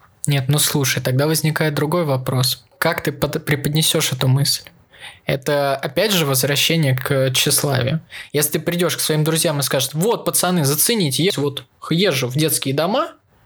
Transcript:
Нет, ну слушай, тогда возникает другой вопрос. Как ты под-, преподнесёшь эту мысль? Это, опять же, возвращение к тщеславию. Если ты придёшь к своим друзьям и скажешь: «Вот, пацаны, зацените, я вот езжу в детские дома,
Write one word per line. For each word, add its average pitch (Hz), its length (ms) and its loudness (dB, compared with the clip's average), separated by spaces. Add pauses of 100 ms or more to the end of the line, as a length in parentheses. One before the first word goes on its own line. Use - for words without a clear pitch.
(280)
Нет, 139 180 2
ну 147 120 2
слушай, 135 440 0
тогда 131 240 2
возникает 156 480 0
другой 156 300 0
вопрос. 127 600 0 (140)
Как 165 240 0
ты 156 80 -2
под-, 147 340 -4
преподнесёшь 151 680 0
эту 131 160 0
мысль? 135 340 2 (640)
Это, 143 480 0
опять 170 380 -2
же, 165 140 2
возвращение 139 720 2
к 131 360 0
тщеславию. 139 680 0 (320)
Если 151 200 0
ты 170 80 -2
придёшь 170 360 -2
к - 40 -6
своим 156 240 0
друзьям 160 340 0
и 139 40 -2
скажешь: 131 320 -2
«Вот, 190 300 0
пацаны, 180 400 2
зацените, 151 600 2
я 196 120 2
вот 139 280 -4 (260)
езжу 160 380 2
в 127 80 -6
детские 147 360 0
дома, 202 420 -2 (300)